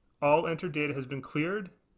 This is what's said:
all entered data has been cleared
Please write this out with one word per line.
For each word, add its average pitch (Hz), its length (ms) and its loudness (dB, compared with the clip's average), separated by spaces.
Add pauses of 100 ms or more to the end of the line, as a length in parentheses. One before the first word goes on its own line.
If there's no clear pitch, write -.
(200)
all 151 260 6
entered 165 260 -2
data 147 200 0
has 135 140 -6
been 135 160 -6
cleared 180 480 -2 (280)